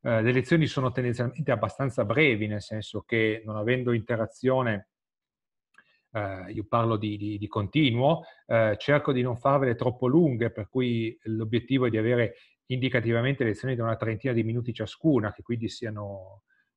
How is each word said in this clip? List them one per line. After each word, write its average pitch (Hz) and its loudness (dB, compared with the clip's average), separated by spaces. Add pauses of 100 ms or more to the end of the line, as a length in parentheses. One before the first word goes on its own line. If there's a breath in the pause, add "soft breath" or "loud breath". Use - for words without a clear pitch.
Eh, 113 0
le 120 2
lezioni 143 2
sono 127 -2
tendenzialmente 123 -4
abbastanza 120 -2
brevi, 110 2
nel 104 -4
senso 107 -8
che 110 0
non 107 -8
avendo 120 0
interazione, 117 0 (1200 soft breath)
eh, 95 -8
io 110 -8
parlo 113 2
di, 104 -2
di, 104 -6
di 104 -6
continuo, 127 2 (240 loud breath)
eh, 110 4
cerco 147 2
di 127 2
non 123 -2
farvele 135 2
troppo 123 -2
lunghe, 127 4
per - -10
cui 120 -2
l'obiettivo 117 0
è 117 2
di 107 0
avere 117 2 (300 loud breath)
indicativamente 123 0
lezioni 117 -2
da 117 -4
una 113 -2
trentina 113 -2
di 113 2
minuti 117 -4
ciascuna, 110 0
che - -16
quindi 113 -6
siano, 101 -10 (320)